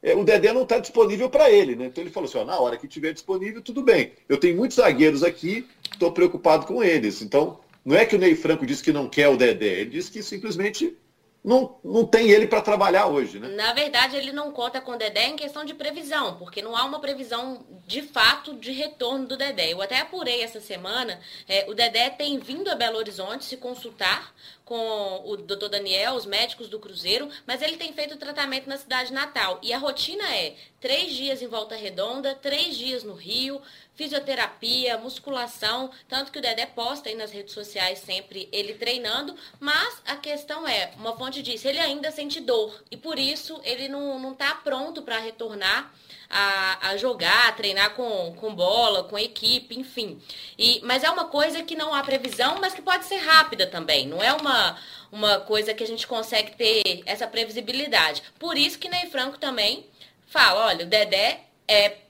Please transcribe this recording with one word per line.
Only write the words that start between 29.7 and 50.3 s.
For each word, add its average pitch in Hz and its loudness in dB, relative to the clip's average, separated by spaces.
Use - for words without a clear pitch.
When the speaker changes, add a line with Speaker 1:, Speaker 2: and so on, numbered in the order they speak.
Speaker 2:
a 254 -4
rotina 302 -4
é 175 -4
três 302 -2
dias 262 -6
em 247 -10
Volta 220 -8
Redonda, 226 -6
três 302 -2
dias 247 -6
no 202 -14
Rio, 247 -6
fisioterapia, 254 -4
musculação, 247 -6
tanto 277 -6
que - -14
o 285 -10
Dedé 233 -4
posta 240 -8
aí 220 -8
nas 214 -10
redes 202 -16
sociais 190 -4
sempre 190 -10
ele 208 -6
treinando, 240 -6
mas 320 -2
a 285 -8
questão 294 -8
é, 208 -2
uma 226 -8
fonte 262 -10
disse, 226 -6
ele 285 -2
ainda 294 -4
sente 294 -8
dor, 220 -2
e 240 -16
por 311 -10
isso 269 -4
ele 262 -6
não, 277 -6
não 262 -12
tá 285 -2
pronto 294 -6
pra 233 -6
retornar 220 -4
a, 190 0
a 196 -2
jogar, 220 2
a - 0
treinar 202 -2
com, 196 -6
com 220 -8
bola, 196 2
com 202 -8
equipe, 226 -4
enfim. 233 -10